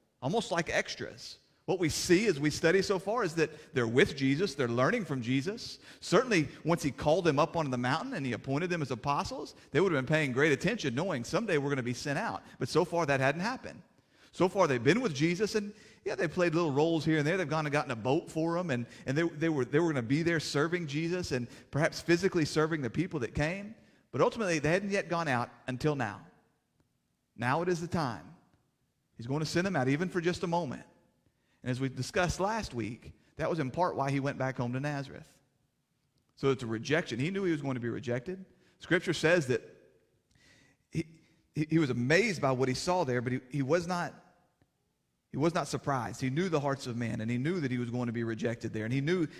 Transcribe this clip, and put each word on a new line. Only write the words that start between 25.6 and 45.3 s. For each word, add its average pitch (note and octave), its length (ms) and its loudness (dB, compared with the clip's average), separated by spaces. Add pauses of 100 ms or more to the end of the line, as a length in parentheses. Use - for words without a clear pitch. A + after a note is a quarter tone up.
until C3+ 260 0
now. A2+ 280 -4 (1120)
Now B2+ 260 0
it F3 60 0
is F3 120 0
the F3 60 -6
time. B2+ 380 -2 (920)
He's A#2+ 120 -10
going D3+ 120 -2
to D#3 60 -2
send E3+ 180 0
them F#3+ 120 -2
out, B2+ 100 2
even C#3+ 220 2
for F3+ 120 -2
just E3 220 -2
a F#3+ 60 -2
moment. D#3+ 340 -2 (800)
And B2 80 -4
as B2+ 100 -4
we C3+ 80 0
discussed D#3+ 520 0
last G#3 340 -2
week, A2+ 380 -6 (240)
that D3+ 120 -4
was E3 100 -2
in C3 120 -2
part E3+ 260 0
why C3+ 140 0
he C#3 100 0
went C3+ 180 -4
back C3 180 -2
home A#2+ 160 -4
to C3 80 -4
Nazareth. C#3 480 -8 (1080)
So C#3 140 0
it's B2+ 120 -2
a A#2+ 40 -8
rejection. A#2+ 520 -2
He C#3+ 120 -2
knew G3 140 -4
he F3 80 0
was D3+ 100 -2
going C3+ 120 -4
to B2 60 -6
be A#2 80 -4
rejected. B2 560 -6 (340)
Scripture F3+ 340 0
says D#3+ 340 4
that B2 160 0 (1300)
he, D#3+ 160 -4 (480)
he, D#3 160 -2
he D#3+ 80 4
was D3+ 120 4
amazed C#3+ 520 2
by C#3 80 2
what C3 180 2
he B2+ 60 0
saw F3+ 300 0
there, B2 160 0
but A#2+ 120 -4
he, C3 80 -2 (100)
he C#3+ 120 -2
was E3 240 2
not, F3 260 -4 (1160)